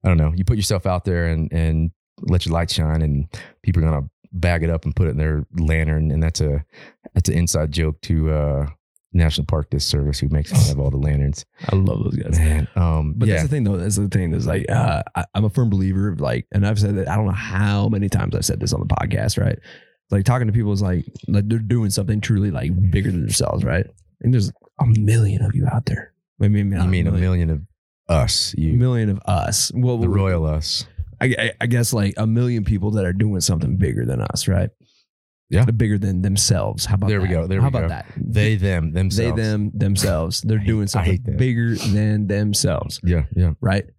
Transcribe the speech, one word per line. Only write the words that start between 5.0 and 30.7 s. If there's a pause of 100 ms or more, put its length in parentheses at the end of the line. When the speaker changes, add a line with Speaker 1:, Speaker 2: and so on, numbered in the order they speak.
Speaker 1:
it
in
their (120)
lantern.
And
that's
a, (500)
that's
an
inside
joke
to,
uh, (440)
National
Park
Dis
Service,
who
makes
fun
of
all
the
lanterns. (240)
Speaker 2:
I
love
those
guys.
Speaker 1:
Man, (100)
um,
Speaker 2:
But
Speaker 1:
yeah.
Speaker 2:
that's
the
thing,
though.
That's
the
thing.
Is,
like,
uh, (100)
I,
I'm
a
firm
believer
of,
like,
and
I've
said
that,
I
don't
know
how
many
times
I've
said
this
on
the
podcast,
right? (500)
Like,
talking
to
people
is
like, (220)
like,
they're
doing
something
truly,
like, (200)
bigger
than
themselves,
right? (360)
And
there's (280)
a
million
of
you
out
there. (260)
I
mean,
Speaker 1:
You
Speaker 2:
not
Speaker 1:
mean
a
Speaker 2:
million.
Speaker 1:
million
of (540)
us,
you.
Speaker 2:
A
million
of
us.
Well,
Speaker 1:
The
Speaker 2:
we
Speaker 1:
royal
us. (340)